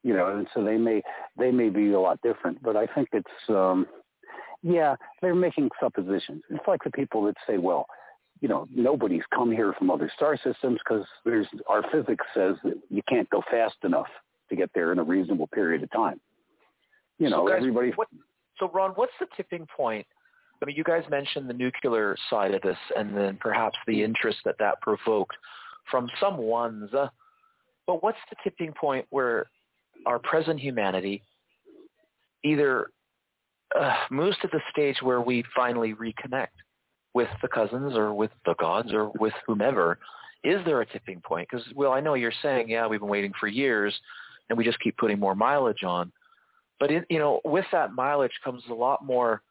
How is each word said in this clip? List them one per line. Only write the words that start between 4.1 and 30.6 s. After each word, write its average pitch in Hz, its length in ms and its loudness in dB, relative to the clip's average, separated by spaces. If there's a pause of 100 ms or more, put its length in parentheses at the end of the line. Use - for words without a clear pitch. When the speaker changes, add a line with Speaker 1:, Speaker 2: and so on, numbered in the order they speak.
Speaker 1:
yeah, 165 340 2 (260)
they're 180 140 2
making 160 340 2 (100)
suppositions. 90 720 -2
It's - 180 -4
like 190 160 2
the - 80 -2
people 117 320 -2
that 101 120 2 (120)
say, 107 100 0
"Well, 85 280 0 (560)
you 139 80 -2
know, - 240 0
nobody's 120 500 2 (100)
come 120 180 2
here 113 220 2
from 92 160 2
other 80 260 0
star 147 220 2
systems 123 460 0
'cause 104 220 0 (200)
there's, 110 220 2 (200)
our 104 240 4
physics - 420 0
says 95 300 2
that - 260 -2
you 101 140 -2
can't 113 260 2
go 101 200 2
fast 117 340 2
enough 87 240 0 (420)
to 92 60 -4
get 90 180 0
there 85 180 2
in 90 80 2
a 82 40 0
reasonable 85 440 2
period 82 360 0
of - 80 -12
time." 101 280 0 (1000)
You 151 100 4
Speaker 2:
So 90 140 2
Speaker 1:
know, - 40 4
Speaker 2:
guys, - 100 4
Speaker 1:
everybody. 123 340 2
Speaker 2:
what, - 160 -2 (500)
so 185 120 -2
Ron, 190 220 0
what's 233 280 -2
the 370 80 -4 (100)
tipping 170 300 -8
point? 110 380 -4 (560)
I - 40 -2
mean, 143 120 -6
you 160 60 -2
guys 165 260 0
mentioned 143 400 -4
the 120 40 -4
nuclear 120 600 0 (140)
side 101 240 2
of 95 80 0
this 92 160 0 (180)
and 104 200 -4
then 98 220 0
perhaps 107 480 -2
the 107 180 2
interest 110 420 -2
that - 140 0
that 104 220 0
provoked 107 540 0 (560)
from 123 180 0 (120)
some 196 160 0
ones, 113 560 -2
uh, 139 160 0 (760)
but 170 160 0
what's 220 180 0 (100)
the - 160 -18
tipping 170 280 -6
point 135 360 -2
where 127 380 0 (580)
our 120 140 0
present 160 420 0